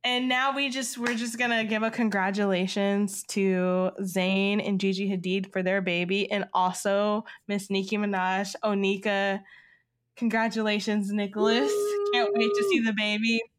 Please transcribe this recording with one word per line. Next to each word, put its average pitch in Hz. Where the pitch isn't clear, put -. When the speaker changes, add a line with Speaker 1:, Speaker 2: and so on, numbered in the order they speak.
Speaker 1:
And 247
now 262
we 277
just, 254
we're 240
just 233
gonna 233
give 214
a 226
congratulations 202
to 185
Zayn 190
and 196
Gigi 196
Hadid 190
for 185
their 190
baby, 180
and 202
also 202
Miss 202
Nicki 196
Minaj, 196
Onika. 196
Congratulations, 214
Nicholas. 208
Can't 440
wait 415
to 415
see 392
Speaker 2:
Woo! 302
Speaker 1:
the 226
baby. 214